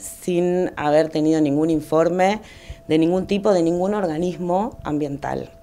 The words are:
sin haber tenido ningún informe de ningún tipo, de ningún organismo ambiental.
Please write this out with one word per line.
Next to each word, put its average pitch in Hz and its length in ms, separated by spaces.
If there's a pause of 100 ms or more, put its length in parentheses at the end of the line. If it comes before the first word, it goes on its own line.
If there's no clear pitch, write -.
sin 180 760
haber 151 340
tenido 156 320
ningún 151 260
informe 170 720 (480)
de 156 80
ningún 170 300
tipo, 202 260
de 175 120
ningún 175 280
organismo 180 880
ambiental. 139 680 (120)